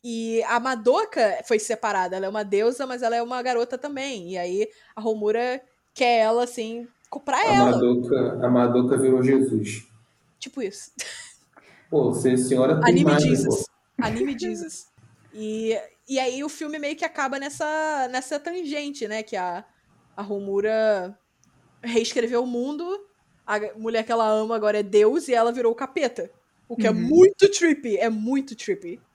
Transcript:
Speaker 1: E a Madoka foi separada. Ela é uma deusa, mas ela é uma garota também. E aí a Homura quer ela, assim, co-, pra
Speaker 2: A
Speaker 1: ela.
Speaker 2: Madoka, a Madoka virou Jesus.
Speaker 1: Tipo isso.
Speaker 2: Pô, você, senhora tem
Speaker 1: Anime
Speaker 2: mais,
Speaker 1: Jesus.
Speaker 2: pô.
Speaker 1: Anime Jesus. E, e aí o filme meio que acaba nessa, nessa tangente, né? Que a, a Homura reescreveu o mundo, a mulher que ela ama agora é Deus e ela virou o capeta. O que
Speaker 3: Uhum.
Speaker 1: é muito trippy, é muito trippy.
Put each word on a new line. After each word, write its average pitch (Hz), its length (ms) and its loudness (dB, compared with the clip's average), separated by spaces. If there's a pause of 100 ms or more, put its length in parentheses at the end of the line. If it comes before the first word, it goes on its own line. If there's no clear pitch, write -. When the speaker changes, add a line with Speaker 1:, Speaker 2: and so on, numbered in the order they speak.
Speaker 1:
E 226 420 -2
a 240 140 0
Madoka 247 840 0
foi 214 140 2
separada. 196 560 -2
Ela 190 100 -4
é 190 40 -4
uma 214 140 -4
deusa, 226 440 0
mas 254 160 -6
ela 233 120 0
é 233 60 0
uma 247 220 -4
garota 240 340 -2
também. 262 540 -8
E 185 80 -6
aí 185 280 -2 (280)
a 220 120 -6
Homura 226 540 -2 (320)
quer 240 280 4
ela, 226 220 2
assim, 240 440 -8 (200)
co-, - 120 -12
pra - 180 -2
Speaker 2:
A 440 80 2
Speaker 1:
ela. - 280 4
Speaker 2:
Madoka, 123 680 0
a 123 60 2
Madoka 123 480 4
virou 131 240 4
Jesus. 123 600 0 (560)
Speaker 1:
Tipo 262 240 -10
isso. - 260 -10 (1000)
Speaker 2:
Pô, 143 240 2
você, 127 240 2
senhora 131 460 2
tem 175 120 6
Speaker 1:
Anime 165 180 6
Speaker 2:
mais, - 120 4
Speaker 1:
Jesus. - 440 0
Speaker 2:
pô. - 360 -10
Speaker 1:
Anime 240 340 -2
Jesus. 339 500 -10 (440)
E, 220 480 -4 (300)
e 269 100 -2
aí 262 240 -2
o 294 60 -6
filme 302 300 -10
meio 294 160 -6
que 330 100 -6
acaba 277 320 -4
nessa, 302 760 -4
nessa 262 280 -6
tangente, 294 680 -8
né? 220 140 -6
Que 220 160 -10
a, 180 260 -6 (540)
a 202 60 -10
Homura 202 920 -2 (680)
reescreveu 233 600 0
o 254 40 -4
mundo, 262 360 -4 (640)
a 208 140 -2 (180)
mulher 220 260 -2
que 226 80 -6
ela 233 160 2
ama 220 280 0
agora 208 240 0
é 208 40 0
Deus 214 440 4
e 254 80 0
ela 233 160 4
virou 240 200 2
o 233 40 -2
capeta. 262 540 -4 (380)
O - 80 -10
que 214 140 2
Speaker 3:
Uhum. - 0 -
Speaker 1:
é - 100 4
muito 370 520 8
trippy, 285 460 0
é 226 120 2
muito 233 460 -4
trippy. 180 440 -8 (160)